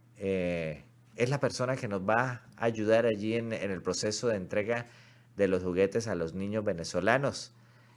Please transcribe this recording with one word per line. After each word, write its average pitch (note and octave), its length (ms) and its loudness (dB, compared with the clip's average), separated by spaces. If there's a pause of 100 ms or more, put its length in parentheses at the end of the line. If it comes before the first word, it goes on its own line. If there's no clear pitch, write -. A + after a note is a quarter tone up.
(160)
Eh, F2 680 -2 (320)
es A#2+ 140 2
la C#3+ 100 0
persona B2+ 360 -2
que B2 120 -6
nos G2 200 -4
va B2 340 2 (140)
a A#2 80 -2
ayudar A2+ 420 4
allí A2 280 0
en, A#2 180 -2
en G2 200 -4
el F2+ 100 -6
proceso G#2+ 460 -2
de A2 80 2
entrega G#2 500 -2 (500)
de G2+ 120 4
los F#2 160 2
juguetes G2 420 2
a G#2+ 80 -2
los E2 180 -2
niños G2+ 320 -4
venezolanos. G2+ 880 0 (440)